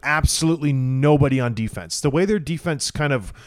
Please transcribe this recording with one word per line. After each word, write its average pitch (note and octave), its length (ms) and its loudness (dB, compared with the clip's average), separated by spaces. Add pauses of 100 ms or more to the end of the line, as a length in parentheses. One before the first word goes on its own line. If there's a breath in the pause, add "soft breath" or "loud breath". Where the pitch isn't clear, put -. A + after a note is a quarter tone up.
absolutely D3+ 680 2
nobody C3+ 680 2
on A#2+ 160 -2
defense. G2+ 440 -6
The D3 120 0
way E3 140 0
their G#3+ 120 0
defense D#3 540 -6
kind D3 200 -2
of A2+ 220 -4 (140 loud breath)